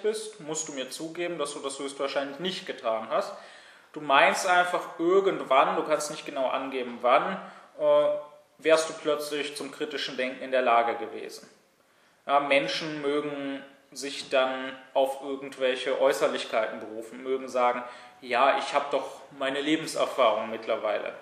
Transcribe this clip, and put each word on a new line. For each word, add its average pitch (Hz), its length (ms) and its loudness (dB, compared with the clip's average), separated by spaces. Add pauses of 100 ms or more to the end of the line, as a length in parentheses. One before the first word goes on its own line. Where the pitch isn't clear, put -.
bist, 214 380 -6
musst 151 260 -6
du 151 60 -12
mir 131 180 -8
zugeben, 165 480 -6
dass 139 140 -4
du 147 60 -12
das 165 200 -6
höchstwahrscheinlich 139 580 -4
nicht 185 300 -6
getan 117 420 -2
hast. 180 240 -2 (600)
Du 156 80 -10
meinst 151 440 6
einfach 180 540 2
irgendwann, 170 800 4
du 160 60 0
kannst 151 280 0
nicht 156 140 -10
genau 135 240 -2
angeben, 127 520 -4
wann, 151 380 4 (400)
äh, 147 280 6 (500)
wärst 156 320 4
du - 40 -8
plötzlich 147 600 -2
zum 139 160 -8
kritischen 147 460 -6
Denken 127 260 -4
in 131 80 -10
der 127 120 4
Lage 117 320 4
gewesen. 107 540 -10 (800)
Ja, 143 140 4
Menschen 147 600 0
mögen 143 640 -4 (300)
sich 139 340 -10
dann 131 500 0 (160)
auf 135 280 2
irgendwelche 135 800 -2
Äußerlichkeiten 127 800 0
berufen, 113 420 -12
mögen 131 240 -4
sagen, 123 360 0 (360)
„Ja, 127 380 4
ich - 160 -4
hab - 180 0
doch - 300 -4 (180)
meine 139 220 -2
Lebenserfahrung 135 880 0
mittlerweile.“ 110 720 -2